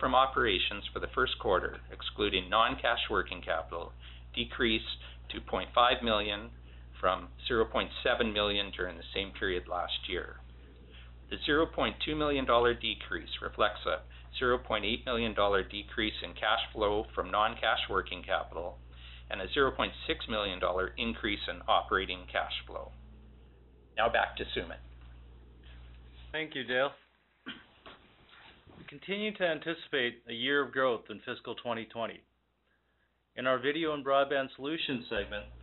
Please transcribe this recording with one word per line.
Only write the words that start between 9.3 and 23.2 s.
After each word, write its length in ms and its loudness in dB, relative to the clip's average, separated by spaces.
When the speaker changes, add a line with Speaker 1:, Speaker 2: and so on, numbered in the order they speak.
Speaker 1:
period 320 0
last 220 -2
year. 260 -4
The 160 -4
zero 200 6
point 380 0
two 140 0
million 260 2
dollar 300 8
decrease 560 -4
reflects 440 0
a 140 0
zero 200 4
point 260 -2
eight 220 -2
million 280 0
dollar 300 4
decrease 580 -4
in 120 -8
cash 260 2
flow 320 2
from 160 -2
non-cash 480 4
working 340 -2
capital 520 -2
and 100 -4
a 140 -4
zero 180 6
point 220 0
six 220 -2
million 320 0
dollar 380 2
increase 500 -2
in 220 -6
operating 600 2
cash 220 0
flow. 240 -8